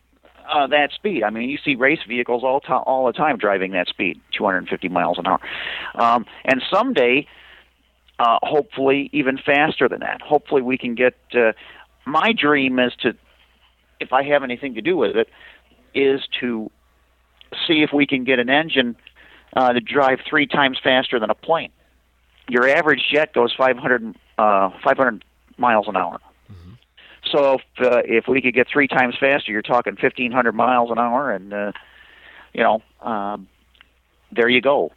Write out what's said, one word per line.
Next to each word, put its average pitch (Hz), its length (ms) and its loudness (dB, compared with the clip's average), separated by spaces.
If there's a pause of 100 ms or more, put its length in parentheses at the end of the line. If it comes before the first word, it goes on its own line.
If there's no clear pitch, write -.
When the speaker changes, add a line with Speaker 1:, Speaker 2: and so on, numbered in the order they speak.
(520)
Speaker 1:
uh, 147 140 2
that 147 260 0
speed. 139 300 -4
I 104 80 0
mean, 113 180 -6
you 139 160 -6
see 143 120 -2
race 135 300 0
vehicles 120 380 -4
all 131 160 0
ti-, - 120 -6
all 131 340 0
the 117 80 0
time 151 240 0
driving 95 340 0
that 90 160 -2
speed, 92 320 -6 (160)
two - 80 -2
hundred 92 240 0
fifty 92 220 -4
miles 87 280 0
an 87 80 -6
hour. 92 140 2 (540)
Um, 117 320 2 (180)
and 131 260 0
someday, 160 560 2 (920)
uh, 117 240 4
hopefully 139 720 -2
even 135 240 -2
faster 143 500 2
than - 120 -4
that. - 200 -8
Hopefully 147 400 0
we 127 160 -2
can 123 180 -6
get, 123 220 2 (180)
uh, 113 180 4 (520)
my 170 300 0
dream 139 440 2
is 123 220 2
to, - 160 -2 (800)
if - 140 -6
I 135 120 2
have 143 180 2
anything 123 320 -8
to 107 80 -8
do 113 160 0
with 101 180 0
it, 113 120 0 (640)
is 135 260 2 (200)
to 113 300 -6 (960)
see 156 160 2
if 147 120 0
we 143 120 2
can 131 180 -4
get 127 140 2
an 120 120 -2
engine, 135 460 0 (600)
uh, 127 160 4
to 123 80 0
drive 131 380 0 (100)
three 151 180 0
times 135 380 0
faster 131 340 2
than 107 120 -2
a 107 40 2
plane. 160 360 -4 (760)
Your 123 220 2
average 147 420 2
jet 151 220 0
goes 120 240 0
five 131 220 2
hundred, 123 360 -2 (220)
uh, 101 320 4 (160)
five 135 140 2
hundred 120 260 0 (320)
miles 110 320 2
an 98 80 -6
hour. 90 220 -4 (340)
Speaker 2:
Mm-hmm. 87 200 -20 (600)
Speaker 1:
So 139 220 4
if, 131 60 -2 (200)
uh, 123 240 4
if 113 240 2
we 127 140 2
could 123 100 2
get 120 160 4
three 143 180 2
times 127 320 0
faster, 139 320 0
you're 104 120 -2
talking 113 340 -2
fifteen 127 340 -2
hundred 120 240 0
miles 120 360 2
an 113 80 -2
hour, 120 340 0
and, 101 220 -8
uh, 104 180 -4 (800)
you - 100 -6
know, 110 200 0 (180)
um, 104 480 -8 (840)
there 117 180 2
you 123 120 4
go. 131 360 0